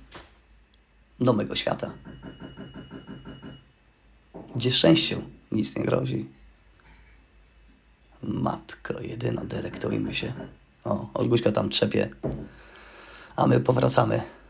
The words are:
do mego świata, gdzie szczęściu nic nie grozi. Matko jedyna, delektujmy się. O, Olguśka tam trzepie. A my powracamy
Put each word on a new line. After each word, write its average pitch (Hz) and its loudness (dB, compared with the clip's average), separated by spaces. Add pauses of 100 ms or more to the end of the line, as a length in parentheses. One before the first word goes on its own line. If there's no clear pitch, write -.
(1200)
do 127 6
mego 110 0
świata, - -2 (2750)
gdzie 123 0
szczęściu - 4 (300)
nic 107 0
nie - -4
grozi. - -2 (1900)
Matko - -4
jedyna, - -4
delektujmy - -4
się. 110 -4 (500)
O, 104 -4
Olguśka 117 4
tam 110 2
trzepie. - 2 (1300)
A - 4
my 127 6
powracamy 123 4 (280)